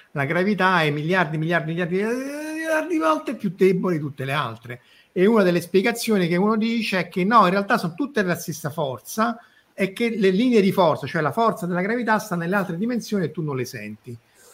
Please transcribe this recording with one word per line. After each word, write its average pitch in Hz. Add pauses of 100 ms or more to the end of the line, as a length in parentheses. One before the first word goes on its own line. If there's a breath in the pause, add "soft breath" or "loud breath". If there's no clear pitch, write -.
(120)
la 139
gravità 185
è 151
miliardi, 156
miliardi, 160
miliardi, 175
miliardi 302
di 320
volte 302
più 185
debole 185
di 151
tutte 139
le 135
altre. 120 (320 soft breath)
E 180
una 220
delle 180
spiegazioni 202
che 175
uno 208
dice 220
è 175
che 180
no, 214
in 180
realtà 202
sono 165
tutte 269
la 175
stessa -
forza, 170 (320 soft breath)
è 190
che 233
le 190
linee 226
di 190
forza, 156
cioè 156
la 143
forza 220
della 175
gravità, 220
sta -
nelle 170
altre 185
dimensioni 214
e 143
tu 175
non 143
le 123
senti. 107 (380 soft breath)